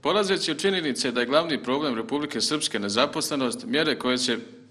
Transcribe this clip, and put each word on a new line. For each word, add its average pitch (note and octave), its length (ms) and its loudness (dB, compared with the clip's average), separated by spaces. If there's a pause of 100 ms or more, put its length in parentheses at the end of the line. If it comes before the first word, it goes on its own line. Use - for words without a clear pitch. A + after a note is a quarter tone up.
polazeći F#3+ 500 2
od D3 100 -4
činjenice D#3+ 500 0
da A#2+ 100 0
je A#2 60 2
glavni D3 360 2
problem C3 320 0
Republike B2+ 460 -2
Srpske D3+ 380 -2
nezaposlenost, B2+ 840 0
mjere C#3+ 340 0
koje B2 200 0
će A2+ 200 0 (320)